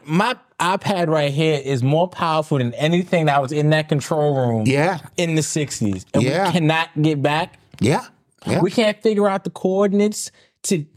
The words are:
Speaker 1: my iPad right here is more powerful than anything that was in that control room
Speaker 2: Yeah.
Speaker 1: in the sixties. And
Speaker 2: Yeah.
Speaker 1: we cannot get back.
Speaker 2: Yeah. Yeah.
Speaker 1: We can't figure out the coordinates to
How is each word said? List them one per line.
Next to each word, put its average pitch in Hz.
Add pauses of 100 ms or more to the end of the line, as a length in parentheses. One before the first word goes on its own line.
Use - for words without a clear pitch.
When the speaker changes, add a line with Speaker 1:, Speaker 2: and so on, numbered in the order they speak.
Speaker 1:
my 202 (240)
iPad 180
right 147
here 151
is 135
more 151
powerful 160
than 120
anything 170
that 143
was 135
in 151
that 156
control 147
room 117
Speaker 2:
Yeah. 151 (180)
Speaker 1:
in 165
the 156
sixties. 110
And 107
Speaker 2:
Yeah. 156
Speaker 1:
we 170
cannot 160 (120)
get 151
back. 147 (220)
Speaker 2:
Yeah. 123 (420)
Yeah. 135
Speaker 1:
We 208
can't 214
figure 208
out 190
the 175
coordinates 202 (340)
to 160 (120)